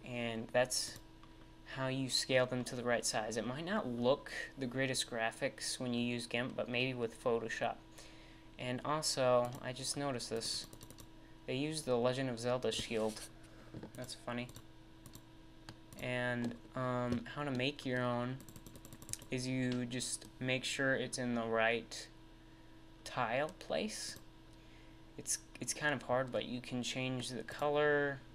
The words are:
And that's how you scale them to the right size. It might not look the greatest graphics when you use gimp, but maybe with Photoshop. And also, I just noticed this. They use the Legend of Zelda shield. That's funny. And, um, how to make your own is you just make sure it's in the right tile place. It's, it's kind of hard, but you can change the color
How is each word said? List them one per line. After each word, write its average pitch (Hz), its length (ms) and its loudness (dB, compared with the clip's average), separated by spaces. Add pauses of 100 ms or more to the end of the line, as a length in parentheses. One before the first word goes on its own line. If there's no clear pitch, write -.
And 120 480 -2
that's - 460 4 (760)
how 131 120 0
you 131 220 2
scale 127 360 6
them 123 200 0
to - 100 -6
the 120 80 -4
right 120 220 4
size. 113 320 0
It 107 100 0
might 135 160 -2
not 190 240 0
look 123 420 4 (280)
the 135 80 -4
greatest 131 440 0
graphics 113 720 0
when 123 140 0
you 120 80 2
use 120 260 0
gimp, 120 300 0
but - 100 0
maybe 123 260 2
with 120 300 -4
Photoshop. 113 520 2 (840)
And 123 240 -2
also, 127 680 4 (140)
I 127 80 -4
just 127 240 -4
noticed 139 340 -2
this. - 360 -2 (840)
They 131 80 0
use 151 280 0
the 127 120 4
Legend 127 340 4
of 117 120 -4
Zelda 123 320 2
shield. 110 480 0 (760)
That's 127 200 -8
funny. 120 340 -4 (1500)
And, 123 540 0 (200)
um, 123 460 2 (120)
how 147 120 -4
to 143 60 0
make 131 340 0
your 127 160 2
own 123 340 2 (920)
is 127 180 0
you 127 380 2
just 120 400 -4 (160)
make 127 240 2
sure 135 280 4
it's 123 260 0
in 123 160 2
the 117 100 2
right 113 640 4 (1000)
tile 131 540 0
place. - 580 -2 (1000)
It's, - 200 -2 (240)
it's 127 120 -2
kind 147 200 2
of 123 80 0
hard, 127 320 2
but 110 140 2
you 123 120 -2
can 123 240 -4
change 127 460 -2
the 127 140 -4
color 147 760 4 (160)